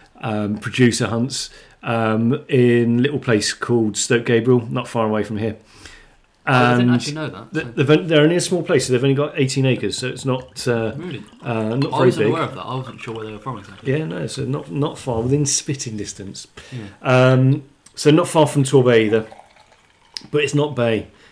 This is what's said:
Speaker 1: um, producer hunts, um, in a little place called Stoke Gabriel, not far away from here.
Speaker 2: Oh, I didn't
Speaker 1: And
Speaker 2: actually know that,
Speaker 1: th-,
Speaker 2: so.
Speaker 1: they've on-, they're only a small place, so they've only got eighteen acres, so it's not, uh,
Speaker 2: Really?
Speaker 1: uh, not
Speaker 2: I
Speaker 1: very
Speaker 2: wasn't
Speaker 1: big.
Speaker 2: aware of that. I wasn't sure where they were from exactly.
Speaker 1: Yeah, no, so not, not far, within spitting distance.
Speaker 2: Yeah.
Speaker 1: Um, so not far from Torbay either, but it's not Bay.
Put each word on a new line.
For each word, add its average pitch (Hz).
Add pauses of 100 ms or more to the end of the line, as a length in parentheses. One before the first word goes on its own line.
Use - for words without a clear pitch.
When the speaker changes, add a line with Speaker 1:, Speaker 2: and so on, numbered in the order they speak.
(200)
Speaker 1:
um, 107
producer 120
hunts, 117 (340)
um, 113
in 120
a 123
little 143
place 107
called 113
Stoke 120
Gabriel, 120
not 123
far 113
away 107
from 110
here. 107 (880)
Speaker 2:
Oh, 147
I 123
didn't 120
Speaker 1:
And -
Speaker 2:
actually 147
know 156
that, 110
Speaker 1:
th-, 156
Speaker 2:
so. 113
Speaker 1:
they've 135
on-, 160
they're 156
only 165
a 175
small 170
place, 147
so 123
they've 127
only 139
got 143
eighteen 131
acres, 107
so 127
it's 135
not, 127
uh, 113
Speaker 2:
Really? 160 (200)
Speaker 1:
uh, 113
not 143
Speaker 2:
I -
Speaker 1:
very 135
Speaker 2:
wasn't 120
Speaker 1:
big. 107
Speaker 2:
aware 160
of 120
that. 92
I 107
wasn't 117
sure 113
where 110
they 110
were 104
from 120
exactly. 98
Speaker 1:
Yeah, 156
no, 165
so 131
not, 143
not 151
far, 113
within 143
spitting 131
distance. 98 (240)
Speaker 2:
Yeah. 113 (160)
Speaker 1:
Um, 131 (300)
so -
not 170
far 160
from 139
Torbay 123
either, 110 (1040)
but 147
it's 139
not 147
Bay. 117 (240)